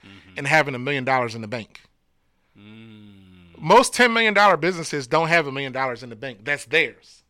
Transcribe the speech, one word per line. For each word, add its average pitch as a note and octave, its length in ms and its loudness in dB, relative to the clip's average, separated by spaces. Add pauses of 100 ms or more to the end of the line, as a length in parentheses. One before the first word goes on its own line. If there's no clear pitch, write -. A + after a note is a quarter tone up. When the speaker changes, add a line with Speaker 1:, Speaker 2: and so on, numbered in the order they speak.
Speaker 1:
Mm-hmm. - 360 -20
Speaker 2:
and C#3+ 80 -8
having C#3+ 280 0
a A#2+ 40 -10
million C3 260 -6
dollars B2+ 280 -2
in A2+ 80 -12
the A2 60 -12
bank. A2 340 -12 (760)
Speaker 1:
Mm. G#2+ 1000 -20
Speaker 2:
Most F#3+ 360 6
ten A#3+ 180 4
million A3+ 220 2
dollar G3 240 4
businesses D3+ 500 -4
don't D#3+ 200 0
have D#3+ 200 2
a C3+ 40 -8
million C3+ 200 -8
dollars B2+ 320 -6
in B2 60 -18
the A2+ 60 -16
bank. A#2 280 -14
That's C#3+ 220 -6
theirs. C#3 640 -4